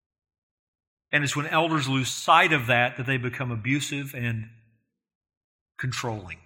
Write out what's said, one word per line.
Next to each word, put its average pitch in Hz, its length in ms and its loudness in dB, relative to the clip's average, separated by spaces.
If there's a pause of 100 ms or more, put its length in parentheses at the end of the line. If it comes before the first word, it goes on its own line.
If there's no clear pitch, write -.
(1120)
And 147 100 4
it's 139 140 -2
when 147 100 -2
elders 160 400 2
lose 131 240 0
sight 170 420 6
of 135 140 2
that 123 300 2
that 127 100 -6
they 131 120 0
become 123 340 -4
abusive 139 640 -4
and 113 340 -4 (1300)
controlling. 107 680 -6